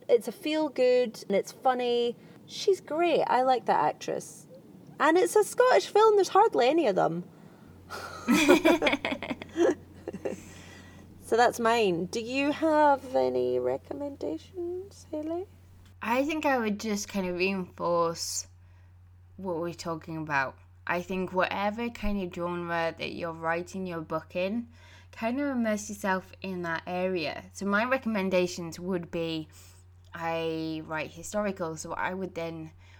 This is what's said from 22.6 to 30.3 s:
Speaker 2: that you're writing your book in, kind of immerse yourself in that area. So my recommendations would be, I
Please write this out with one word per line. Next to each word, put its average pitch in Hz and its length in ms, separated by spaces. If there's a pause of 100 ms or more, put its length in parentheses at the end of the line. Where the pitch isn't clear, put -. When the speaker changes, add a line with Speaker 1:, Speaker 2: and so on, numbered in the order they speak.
Speaker 2:
that 156 160
you're 170 180
writing 170 560
your 165 140
book 160 340
in, 202 320 (460)
kind 240 260
of 285 120
immerse 220 360
yourself 190 420 (120)
in 185 220
that 165 220
area. 180 580 (100)
So 196 120
my 202 200
recommendations 190 920
would 175 320
be, 165 380 (640)
I 165 720